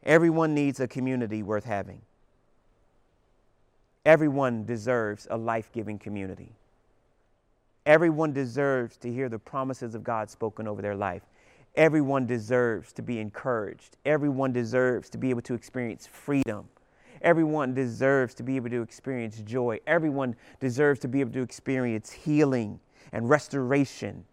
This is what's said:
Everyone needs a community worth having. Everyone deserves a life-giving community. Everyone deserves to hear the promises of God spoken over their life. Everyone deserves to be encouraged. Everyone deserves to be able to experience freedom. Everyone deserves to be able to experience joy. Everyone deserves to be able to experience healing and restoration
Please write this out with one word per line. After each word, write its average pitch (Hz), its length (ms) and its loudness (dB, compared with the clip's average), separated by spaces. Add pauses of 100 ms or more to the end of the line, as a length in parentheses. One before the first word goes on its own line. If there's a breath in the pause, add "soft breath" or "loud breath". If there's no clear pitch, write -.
Everyone 160 500 6
needs 143 240 2
a 135 80 0
community 123 560 -2
worth 104 220 -2
having. 98 380 -6 (2000)
Everyone 139 600 4
deserves 110 640 -2
a 110 60 -4
life-giving 113 640 -6
community. 98 540 -10 (1300)
Everyone 156 480 4
deserves 131 680 -2
to 120 140 -8
hear 131 160 -4
the 113 100 -8
promises 131 560 -8
of 107 100 -10
God 110 260 -4
spoken 110 380 -6
over 104 120 -6
their 101 140 -4
life. 98 280 -4 (520 soft breath)
Everyone 143 520 4
deserves 117 680 0
to - 100 -12
be 123 160 -6
encouraged. 107 880 -6
Everyone 139 480 0
deserves 123 580 0
to - 80 -12
be 127 120 0
able 120 120 -2
to 123 120 -4
experience 117 520 -8
freedom. 120 640 -2 (540 soft breath)
Everyone 151 520 2
deserves 131 600 2
to - 80 -14
be 131 140 -2
able 120 140 -4
to 120 100 -2
experience 113 600 -8
joy. 113 460 -2
Everyone 143 480 0 (240 loud breath)
deserves 135 420 2
to 139 80 -4
be 135 120 0
able 127 120 -2
to 127 100 -4
experience 123 680 -4
healing 131 680 2 (320 soft breath)
and 117 160 -4
restoration 131 1040 0